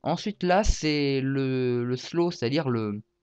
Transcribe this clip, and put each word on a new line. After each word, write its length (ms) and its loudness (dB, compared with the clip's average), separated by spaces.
Ensuite, 400 -4
là, 200 4
c'est 580 2
le, 600 0
le 140 -2
slot, 320 0
c'est-à-dire 400 -2
le, 320 -2